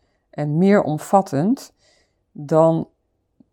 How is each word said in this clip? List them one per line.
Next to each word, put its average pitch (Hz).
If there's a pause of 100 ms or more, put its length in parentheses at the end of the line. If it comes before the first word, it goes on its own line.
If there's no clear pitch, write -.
(300)
en 147
meer 196
omvattend 170 (680)
dan 160 (640)